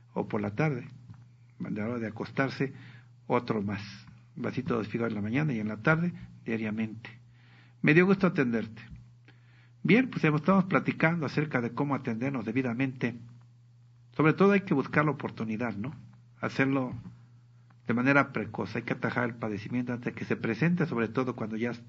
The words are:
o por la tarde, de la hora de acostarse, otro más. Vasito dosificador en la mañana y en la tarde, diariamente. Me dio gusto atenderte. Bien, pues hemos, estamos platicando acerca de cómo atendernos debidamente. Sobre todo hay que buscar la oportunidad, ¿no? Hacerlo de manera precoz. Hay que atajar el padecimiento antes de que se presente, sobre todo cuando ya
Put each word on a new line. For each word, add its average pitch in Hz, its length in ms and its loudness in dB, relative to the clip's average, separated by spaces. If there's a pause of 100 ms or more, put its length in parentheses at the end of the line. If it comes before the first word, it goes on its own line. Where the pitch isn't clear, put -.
(120)
o 107 160 -4
por 110 120 -2
la 104 140 -2
tarde, 135 340 -2 (680)
de - 120 -8
la 107 160 -4
hora 123 120 -4
de 113 100 -4
acostarse, 131 640 -2 (540)
otro 120 360 0
más. 101 200 -4 (520)
Vasito 120 420 -4
dosificador 113 340 -2
en 107 60 -4
la 104 60 -4
mañana 131 300 0
y 113 80 -2
en 107 80 -2
la 107 100 -6
tarde, 160 340 2 (320)
diariamente. 110 680 -4 (720)
Me 151 120 6
dio 180 120 8
gusto 196 200 4
atenderte. 120 560 0 (1000)
Bien, 233 280 6
pues - 140 -2
hemos, 151 160 4
estamos 185 240 6
platicando 147 600 2
acerca 143 340 0
de 120 120 -2
cómo 143 220 -2
atendernos 120 500 -4
debidamente. 123 760 -2 (960)
Sobre 151 160 6
todo 190 200 6
hay 196 100 4
que 190 120 0
buscar 143 300 2
la 151 80 2
oportunidad, 113 640 -4
¿no? 127 180 -6 (460)
Hacerlo 135 540 2 (920)
de 117 80 0
manera 135 380 4
precoz. 107 440 -6
Hay 120 60 -2
que 120 120 -2
atajar 123 300 -2
el 117 100 -2
padecimiento 113 580 -4
antes 120 220 -6
de - 40 -12
que 110 60 -8
se 110 120 -2
presente, 139 500 0
sobre 117 220 0
todo 123 280 -2
cuando 110 200 -6
ya 120 160 -2 (160)